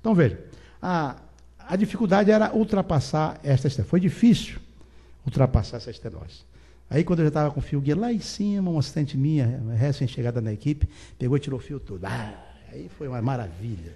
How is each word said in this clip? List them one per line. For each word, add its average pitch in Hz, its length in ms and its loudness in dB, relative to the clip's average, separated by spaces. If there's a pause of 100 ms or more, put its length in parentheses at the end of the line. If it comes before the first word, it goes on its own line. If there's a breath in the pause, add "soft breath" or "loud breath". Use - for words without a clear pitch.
Então, 220 140 4
veja, 135 240 4 (440 loud breath)
a, 165 340 -2 (420)
a 202 180 -6
dificuldade 196 540 2
era 214 240 4
ultrapassar 165 880 0
esta 143 260 2
estenose. 117 200 -2
Foi 180 120 4
difícil - 580 4 (680 soft breath)
ultrapassar 127 540 2
essa 117 120 -12
estenose. 82 540 -14 (460 soft breath)
Aí, 151 120 2
quando 175 180 2
eu 160 40 4
já 151 60 4
tava 151 200 0
com 143 100 -4
o - 20 -2
fio 143 180 -2
guia 147 160 0
lá 233 160 0
em 220 80 -2
cima, 202 500 -2
uma 165 80 0
assistente 143 380 -2
minha, 135 460 0 (120)
recém-chegada 123 680 -2
na 110 120 -4
equipe, 147 340 -2 (320 loud breath)
pegou 127 180 0
e 143 40 2
tirou 135 180 -8
o - 40 -12
fio 139 180 -12
todo. 92 240 -12
Ah, 107 300 -8 (360)
aí - 280 -16
foi 147 100 -10
uma 123 140 -6
maravilha. 98 720 -6